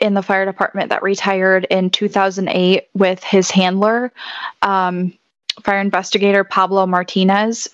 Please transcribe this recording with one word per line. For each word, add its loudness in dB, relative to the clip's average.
in 2
the 0
fire 0
department -4
that -2
retired 0
in 0
two -2
thousand -2
eight 2
with 0
his 2
handler, 0
um, 0
fire 0
investigator 0
Pablo 0
Martinez, 0